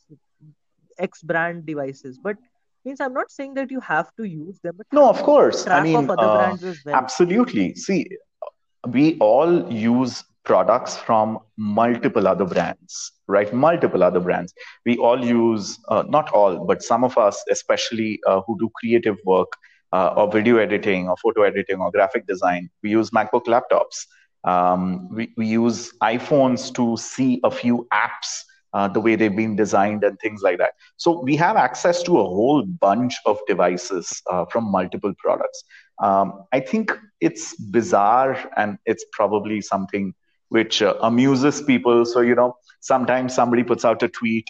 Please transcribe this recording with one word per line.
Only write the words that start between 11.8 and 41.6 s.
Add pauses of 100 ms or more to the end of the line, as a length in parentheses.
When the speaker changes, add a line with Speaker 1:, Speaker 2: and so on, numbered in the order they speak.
Speaker 2:
other
brands, (160)
right?
Multiple
other
brands. (320)
We
all
use, (120)
uh,
not
all,
but
some
of
us,
especially,
uh,
who
do
creative
work, (400)
uh,
or
video
editing
or
photo
editing
or
graphic
design, (120)
we
use
MacBook
laptops. (380)
Um,
we,
we
use (100)
iPhones
to
see
a
few
apps, (300)
uh,
the
way
they've
been
designed
and
things
like
that. (240)
So
we
have
access
to
a
whole
bunch (100)
of
devices, (100)
uh,
from
multiple
products. (380)
Um, (100)
I
think (220)
it's
bizarre (180)
and
it's
probably
something (360)
which,
uh,
amuses